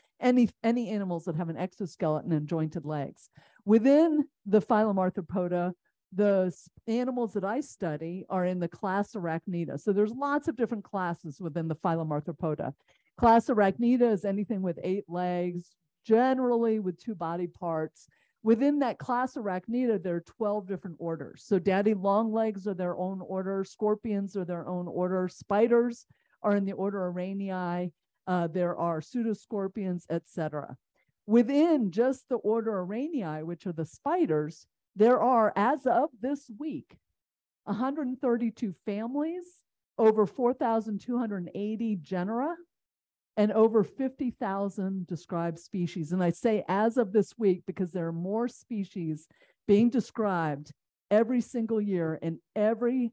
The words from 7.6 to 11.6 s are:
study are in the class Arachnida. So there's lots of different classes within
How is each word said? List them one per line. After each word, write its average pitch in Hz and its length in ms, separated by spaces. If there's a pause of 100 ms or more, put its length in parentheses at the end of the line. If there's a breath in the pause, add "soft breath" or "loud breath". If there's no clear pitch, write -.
study 170 680
are 180 160
in 180 160
the 170 80
class 202 440
Arachnida. 165 680
So 208 120
there's 208 200
lots 285 360
of 226 80
different 220 280
classes 170 560
within 165 280